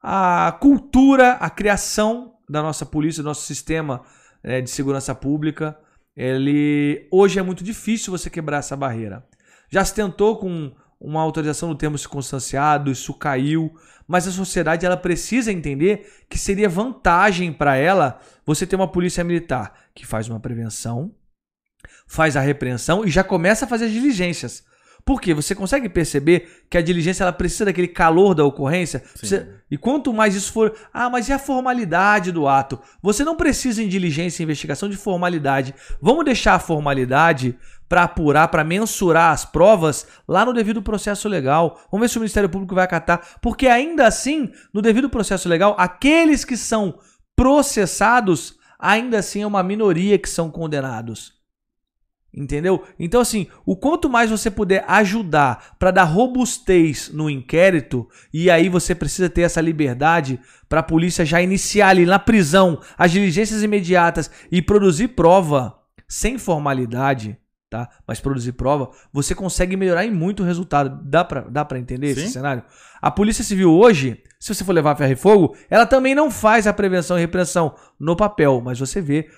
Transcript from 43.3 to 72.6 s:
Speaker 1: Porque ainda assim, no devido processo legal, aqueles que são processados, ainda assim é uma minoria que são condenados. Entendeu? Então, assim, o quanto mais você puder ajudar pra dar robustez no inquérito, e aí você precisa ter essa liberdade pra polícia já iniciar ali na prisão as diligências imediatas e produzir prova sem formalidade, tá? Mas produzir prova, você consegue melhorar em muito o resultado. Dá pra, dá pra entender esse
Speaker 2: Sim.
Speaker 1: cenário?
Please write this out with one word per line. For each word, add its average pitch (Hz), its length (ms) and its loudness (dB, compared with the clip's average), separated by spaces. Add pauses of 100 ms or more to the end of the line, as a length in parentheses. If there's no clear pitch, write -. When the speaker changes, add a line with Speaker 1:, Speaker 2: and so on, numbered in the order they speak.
Speaker 1:
Porque 240 240 -2
ainda 269 400 4
assim, 269 460 0 (200)
no 202 80 -4
devido 226 300 2
processo 196 380 -4
legal, 185 280 2
aqueles 294 680 2
que 247 120 -6
são 208 440 -4 (340)
processados, 233 1200 2 (220)
ainda 226 400 0
assim 202 240 -6
é 208 40 -4
uma 202 180 -2
minoria 196 520 2
que 185 120 -2
são 165 200 -4
condenados. 131 920 -10 (920)
Entendeu? 147 480 -2 (160)
Então, 175 220 2
assim, 220 260 -2 (200)
o 190 100 0
quanto 330 320 0
mais 233 220 2
você 220 200 -2
puder 196 380 -2
ajudar 180 880 0
pra 185 120 4
dar 180 140 6
robustez 185 1080 0
no 151 180 -4
inquérito, 147 800 0 (240)
e 170 180 2
aí 170 200 4
você 175 240 0
precisa 170 340 -4
ter 170 140 0
essa 175 180 0
liberdade 151 800 0 (260)
pra 156 160 0
polícia 165 440 0
já 165 160 2
iniciar 190 480 2
ali 175 160 4
na 190 120 4
prisão 185 640 4 (160)
as 175 160 4
diligências 202 500 0
imediatas 175 680 0 (200)
e 175 120 2
produzir 202 460 4
prova 160 720 2 (300)
sem 240 300 -4
formalidade, 131 1000 -2 (320)
tá? 117 220 -10 (180)
Mas 113 100 -8
produzir 127 340 -6
prova, 131 380 -2 (220)
você 143 220 -2
consegue 185 420 -4
melhorar 185 300 0
em 240 40 -4
muito 202 320 -2
o 180 40 0
resultado. 147 580 -2
Dá 147 200 2
pra, 139 180 -8
dá 143 240 -6
pra 131 120 -8
entender 127 340 -6
esse 147 160 -4
Speaker 2:
Sim. 254 40 -8
Speaker 1:
cenário? 131 300 -6 (400)